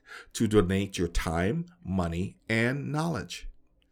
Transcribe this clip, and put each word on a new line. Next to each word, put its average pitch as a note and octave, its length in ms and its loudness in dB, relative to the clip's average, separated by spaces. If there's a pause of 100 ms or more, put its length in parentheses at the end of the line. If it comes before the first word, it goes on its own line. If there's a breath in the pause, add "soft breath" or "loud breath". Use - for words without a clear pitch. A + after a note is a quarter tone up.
(320 loud breath)
to A2+ 160 2
donate G2 500 4
your F2 100 0
time, F#2+ 580 0 (180)
money, F2 540 -2 (100)
and B2+ 420 0
knowledge. D3+ 580 -4 (440)